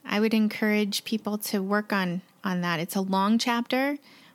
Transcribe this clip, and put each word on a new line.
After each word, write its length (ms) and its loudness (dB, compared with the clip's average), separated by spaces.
I 160 -2
would 140 2
encourage 680 0
people 340 -4
to 240 -2
work 300 0
on, 280 0
on 160 0
that. 180 0
It's 160 -4
a 60 0
long 380 2
chapter, 600 0